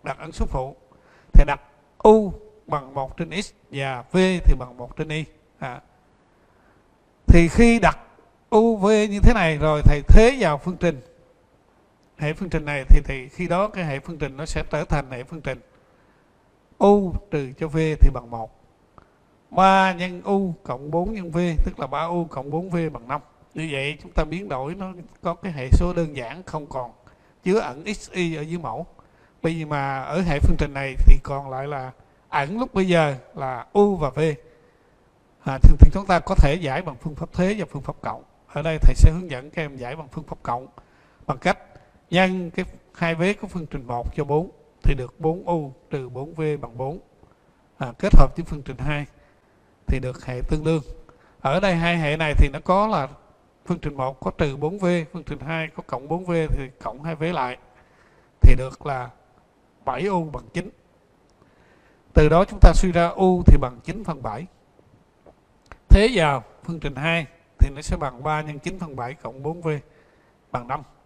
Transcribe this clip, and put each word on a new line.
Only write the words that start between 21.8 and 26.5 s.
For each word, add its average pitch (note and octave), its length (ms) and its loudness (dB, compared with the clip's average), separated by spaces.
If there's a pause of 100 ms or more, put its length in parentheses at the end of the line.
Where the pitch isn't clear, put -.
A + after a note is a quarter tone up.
là C#3+ 60 -6
ba C#3+ 160 -8
U E3+ 220 -4
cộng C#3+ 260 -12
bốn F3 200 -8
V E3+ 60 -4 (160)
bằng A#2 160 -16
năm. D3 120 -8 (340)
Như D#3 180 -10
vậy C#3 300 -8
chúng F3 100 -20
ta D#3+ 120 -2
biến E3+ 240 -10
đổi C#3+ 260 -8
nó F#3 180 -14 (300)
có E3+ 120 -6
cái F#3 180 -12
hệ C3 200 -10
số F3 200 0
đơn E3 240 -6
giản, C#3 260 -12
không D#3 240 -12